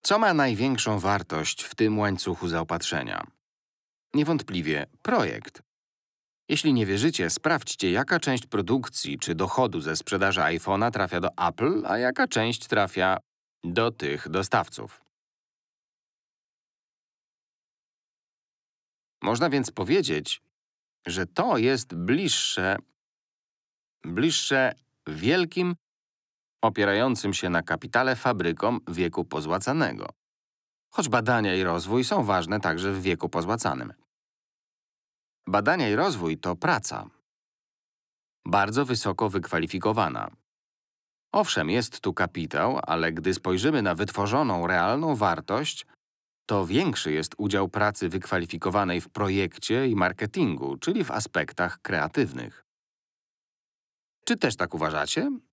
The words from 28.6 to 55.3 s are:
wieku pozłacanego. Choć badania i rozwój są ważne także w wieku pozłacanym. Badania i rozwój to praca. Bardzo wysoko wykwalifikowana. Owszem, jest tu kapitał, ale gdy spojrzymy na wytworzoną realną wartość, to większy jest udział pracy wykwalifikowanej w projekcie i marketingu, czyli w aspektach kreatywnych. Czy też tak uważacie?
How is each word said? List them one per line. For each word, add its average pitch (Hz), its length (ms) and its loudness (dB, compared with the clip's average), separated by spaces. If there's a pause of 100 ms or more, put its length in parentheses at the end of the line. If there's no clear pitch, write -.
wieku 85 360 -2
pozłacanego. 82 840 -2 (880)
Choć 170 140 0
badania 113 460 2
i 95 80 2
rozwój 92 420 0
są 170 200 2
ważne 98 360 2
także 90 320 0
w 95 100 -4
wieku 87 260 0
pozłacanym. 85 640 -2 (1500)
Badania 110 420 2
i 104 60 2
rozwój 107 440 0
to 90 180 -4
praca. 104 500 -2 (1400)
Bardzo 104 380 2
wysoko 110 440 0
wykwalifikowana. 87 1000 -2 (1040)
Owszem, 98 380 0
jest 113 300 0
tu 90 140 -2
kapitał, 80 680 0
ale 82 300 0
gdy 82 220 -2
spojrzymy 98 480 0
na 92 120 0
wytworzoną 101 720 0
realną 113 500 2
wartość, 101 720 -2 (600)
to 98 200 0
większy 110 460 0
jest 78 260 -4
udział 98 300 0
pracy 101 400 0
wykwalifikowanej 87 920 -2
w - 80 -14
projekcie 101 800 0
i 113 80 2
marketingu, 92 800 0
czyli 196 280 -2
w - 60 -6
aspektach 87 720 -4
kreatywnych. 73 840 -2 (1600)
Czy 233 120 2
też 120 200 0
tak 87 180 -4
uważacie? 78 560 0 (220)